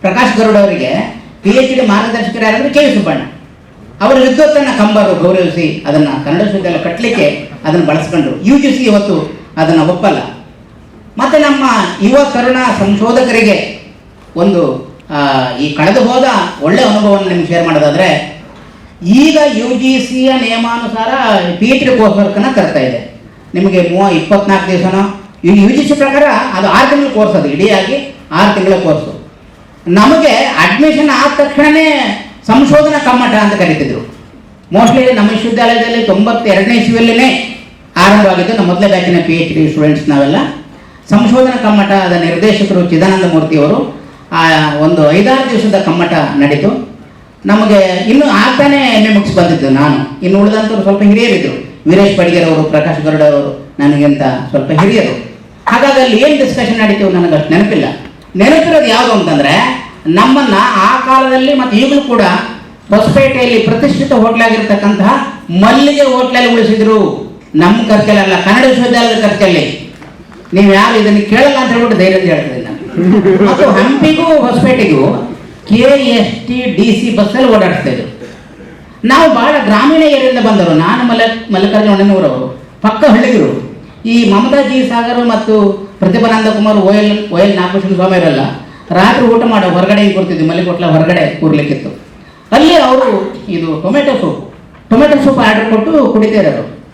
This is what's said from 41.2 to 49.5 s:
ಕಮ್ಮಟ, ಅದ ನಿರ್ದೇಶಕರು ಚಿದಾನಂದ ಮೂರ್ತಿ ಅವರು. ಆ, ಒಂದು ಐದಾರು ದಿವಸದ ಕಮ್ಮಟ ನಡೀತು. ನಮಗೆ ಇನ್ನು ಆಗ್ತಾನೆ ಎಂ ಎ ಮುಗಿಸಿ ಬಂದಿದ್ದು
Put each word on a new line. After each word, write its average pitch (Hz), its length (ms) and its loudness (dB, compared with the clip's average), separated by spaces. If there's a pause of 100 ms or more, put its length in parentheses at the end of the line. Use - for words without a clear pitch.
ಕಮ್ಮಟ, 202 280 0
ಅದ 185 220 0
ನಿರ್ದೇಶಕರು 180 760 0
ಚಿದಾನಂದ 180 460 0
ಮೂರ್ತಿ 156 260 0
ಅವರು. - 480 -2 (260)
ಆ, 160 420 0
ಒಂದು 156 380 2
ಐದಾರು 254 380 0
ದಿವಸದ 202 320 0
ಕಮ್ಮಟ 170 300 -2
ನಡೀತು. 147 840 -2 (520)
ನಮಗೆ 202 640 2
ಇನ್ನು 285 160 4
ಆಗ್ತಾನೆ 262 500 2
ಎಂ 220 340 0
ಎ 208 40 2
ಮುಗಿಸಿ 196 220 0
ಬಂದಿದ್ದು 160 340 0